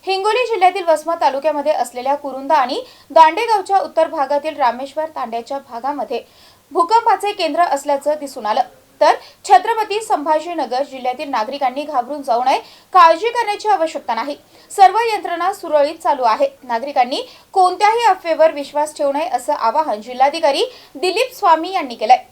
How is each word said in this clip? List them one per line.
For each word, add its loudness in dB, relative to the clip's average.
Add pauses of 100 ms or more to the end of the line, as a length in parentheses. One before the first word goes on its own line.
(120)
हिंगोली 0
जिल्ह्यातील 0
वसमत 0
तालुक्यामध्ये -2
असलेल्या -4
कुरुंदा -4
आणि 0 (280)
दांडेगावच्या 4
उत्तर 0
भागातील -2
रामेश्वर -2 (100)
तांड्याच्या -8 (100)
भागामध्ये -6 (500)
भूकंपाचे 2
केंद्र -2
असल्याचं 0
दिसून -12
आलं. 0 (400)
तर 6 (340)
छत्रपती 2
संभाजीनगर -2
जिल्ह्यातील -8
नागरिकांनी -4
घाबरून -6
जाऊ 0
नये, 2 (340)
काळजी 6
करण्याची -4
आवश्यकता -2
नाही. -6 (360)
सर्व 6 (160)
यंत्रणा -4
सुरळीत 0
चालू -2
आहे. 2 (160)
नागरिकांनी -2 (320)
कोणत्याही 2
अफवेवर 2
विश्वास -6
ठेवू 0
नये, -2
असं -4
आवाहन -2
जिल्हाधिकारी 0 (320)
दिलीप -2
स्वामी 2
यांनी -6
केलंय. 4 (140)